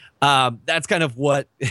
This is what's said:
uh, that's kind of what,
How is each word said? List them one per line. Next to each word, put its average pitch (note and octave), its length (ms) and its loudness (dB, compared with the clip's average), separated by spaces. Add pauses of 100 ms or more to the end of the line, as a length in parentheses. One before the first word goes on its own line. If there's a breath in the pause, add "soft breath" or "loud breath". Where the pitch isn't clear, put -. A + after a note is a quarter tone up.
(200 loud breath)
uh, C3+ 300 2 (160)
that's D#3+ 220 -2
kind E3+ 160 0
of A#2+ 120 -4
what, C#3 300 0 (240)